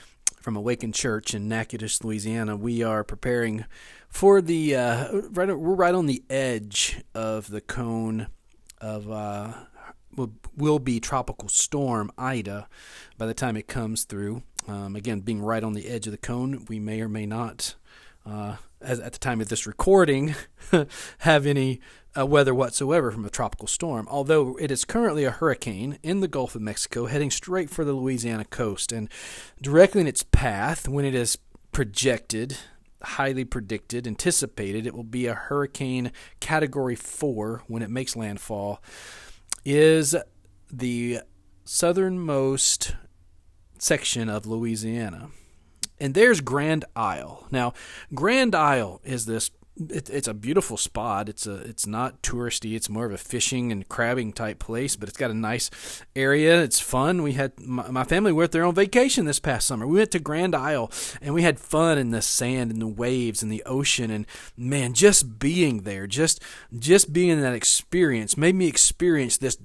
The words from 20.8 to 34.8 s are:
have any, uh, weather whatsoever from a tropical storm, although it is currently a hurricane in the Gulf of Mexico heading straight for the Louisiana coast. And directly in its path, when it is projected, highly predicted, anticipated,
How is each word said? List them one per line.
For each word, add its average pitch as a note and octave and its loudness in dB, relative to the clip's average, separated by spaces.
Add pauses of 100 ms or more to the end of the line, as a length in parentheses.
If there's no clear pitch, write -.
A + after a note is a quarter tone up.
have D3+ 6
any, C3+ 2 (360)
uh, C3+ 0
weather C#3 6
whatsoever C3 2
from A2 -6
a G#2 -8
tropical - -6
storm, B2+ -4
although C#3 2
it D3+ -2
is C3 -2
currently E3+ 2
a B2 0
hurricane B2 -2
in F#3 -2
the F#3+ 0
Gulf C3+ -4
of A2 -8
Mexico A2 -4
heading C#3+ -2
straight F3+ -4
for E3 -4
the C#3+ -2
Louisiana A#2+ -4
coast. G#2+ -4
And A2 -6 (520)
directly E3 8
in D#3+ 4
its - -2
path, A#2+ 2
when C#3 0
it C3+ 0
is A#2+ 0 (360)
projected, A#2+ -2 (460)
highly C3+ -2
predicted, A#2 -6
anticipated, A2 -2